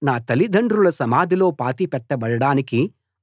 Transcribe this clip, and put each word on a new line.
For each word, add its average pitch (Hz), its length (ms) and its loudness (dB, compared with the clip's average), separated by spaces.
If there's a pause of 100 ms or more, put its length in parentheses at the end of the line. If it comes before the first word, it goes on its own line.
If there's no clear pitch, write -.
నా 135 160 0
తల్లిదండ్రుల 202 720 2
సమాధిలో 170 640 2
పాతిపెట్టబడడానికి 123 1400 -2 (280)